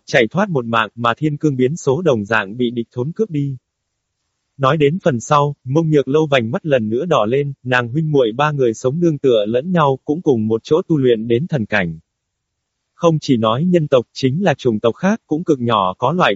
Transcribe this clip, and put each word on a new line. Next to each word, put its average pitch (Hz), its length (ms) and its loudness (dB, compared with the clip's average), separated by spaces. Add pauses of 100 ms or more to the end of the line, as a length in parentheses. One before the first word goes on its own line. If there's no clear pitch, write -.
chạy - 260 2
thoát 196 180 -2
một 135 160 -2
mạng, 113 300 0
mà 117 220 -2
thiên 147 200 -2
cương 147 180 0
biến 127 200 0
số 143 260 -2
đồng 123 240 0
dạng 107 320 -4
bị 120 140 -2
Địch 117 200 -6
Thốn 127 200 -6
cướp 220 180 -4
đi. 143 280 -4 (1000)
Nói 139 200 2
đến 151 260 2
phần 131 160 0
sau, 147 440 0
Mông 156 260 0
Nhược 147 180 2
Lâu 151 240 0
vành 120 200 0
mắt 175 140 -6
lần 123 240 0
nữa 123 160 -2
đỏ 139 200 2
lên, 139 280 -2 (100)
nàng 123 240 -2
huynh 151 240 -2
muội 127 240 4
ba 151 160 0
người 127 220 0
sống 131 260 -4
nương 165 180 0
tựa 113 300 2
lẫn 127 240 -2
nhau, 143 340 2
cũng 156 160 -4
cùng 113 260 2
một 110 160 0
chỗ 160 240 0
tu 160 100 2
luyện 120 300 2
đến 120 200 0
thần 123 180 -2
cảnh. 87 340 -2 (920)
Không 165 260 0
chỉ 131 180 0
nói 113 280 0
nhân 170 220 0
tộc, 123 260 2
chính 135 300 -2
là 165 100 2
chủng 113 260 -2
tộc 113 160 0
khác 202 320 -2
cũng 156 160 -2
cực 143 160 0
nhỏ 107 380 0
có 127 140 0
loại 147 240 0